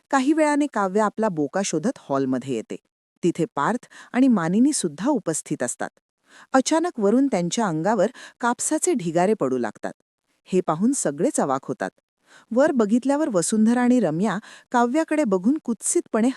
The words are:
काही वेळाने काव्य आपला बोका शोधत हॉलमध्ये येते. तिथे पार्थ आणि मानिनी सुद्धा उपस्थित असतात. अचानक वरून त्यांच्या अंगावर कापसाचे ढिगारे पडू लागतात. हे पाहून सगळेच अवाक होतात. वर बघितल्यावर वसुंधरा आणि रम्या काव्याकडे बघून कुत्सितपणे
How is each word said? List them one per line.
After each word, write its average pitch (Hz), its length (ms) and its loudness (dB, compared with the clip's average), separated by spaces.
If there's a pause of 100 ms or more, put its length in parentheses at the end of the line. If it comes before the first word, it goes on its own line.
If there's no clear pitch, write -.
(100)
काही 269 220 2
वेळाने 294 400 2
काव्य 202 280 -2
आपला 214 280 0
बोका 156 360 -4
शोधत 170 340 -2
हॉलमध्ये 131 560 -4
येते. 107 220 -8 (460)
तिथे 170 220 0 (100)
पार्थ 165 320 -2 (260)
आणि 262 160 4
मानिनी 214 440 2
सुद्धा 180 380 -4
उपस्थित 170 520 -4
असतात. - 260 -6 (640)
अचानक 320 480 0
वरून 226 260 4
त्यांच्या 202 400 -2
अंगावर 180 400 0 (340)
कापसाचे 302 520 -2
ढिगारे 180 420 2
पडू 131 240 -2
लागतात. 107 340 -6 (520)
हे 185 160 0
पाहून 180 320 0
सगळेच 180 480 -2
अवाक 135 240 0
होतात. 98 260 -6 (600)
वर 277 220 2
बघितल्यावर 262 560 0
वसुंधरा 220 520 2
आणि 247 200 4
रम्या 180 380 -2 (340)
काव्याकडे 294 520 0
बघून 208 400 2
कुत्सितपणे 233 720 -2